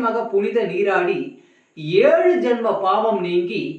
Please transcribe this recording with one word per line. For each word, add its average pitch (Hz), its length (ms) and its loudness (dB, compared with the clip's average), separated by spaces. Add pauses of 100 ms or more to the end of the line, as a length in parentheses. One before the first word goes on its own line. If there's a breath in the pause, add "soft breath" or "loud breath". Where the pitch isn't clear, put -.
மக 220 180 0 (120)
புனித 220 240 0 (140)
நீராடி 185 460 0 (840 soft breath)
ஏழு 339 260 4 (140)
ஜென்ம 226 400 0
பாவம் 214 420 0
நீங்கி 170 360 -2 (160)